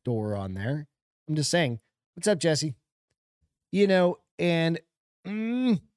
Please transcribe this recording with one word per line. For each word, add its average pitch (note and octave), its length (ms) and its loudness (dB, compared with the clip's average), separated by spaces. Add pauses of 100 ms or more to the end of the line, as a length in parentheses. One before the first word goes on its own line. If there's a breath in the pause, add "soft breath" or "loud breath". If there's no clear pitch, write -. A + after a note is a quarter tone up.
door G#2+ 300 -2
on G2 200 -6
there. C3+ 340 -6 (400)
I'm D#3 80 -2
just D3 120 0
saying, C#3+ 300 0 (360)
"What's F3 120 -6
up, G3+ 140 2
Jesse?" D#3 340 0 (960)
You G3 160 4
know, F3+ 320 4 (180)
and, E3 440 0 (440)
mm, A3+ 560 0 (160)